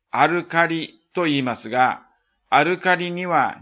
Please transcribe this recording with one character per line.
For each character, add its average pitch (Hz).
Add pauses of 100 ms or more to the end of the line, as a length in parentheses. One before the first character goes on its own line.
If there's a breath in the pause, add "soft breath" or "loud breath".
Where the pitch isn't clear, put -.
(120)
ア 131
ル 170
カ 170
リ 160 (120)
と 180
言 147
い 139
ま 123
す -
が、 123 (460)
ア 143
ル 175
カ 180
リ 175
に 180
は 143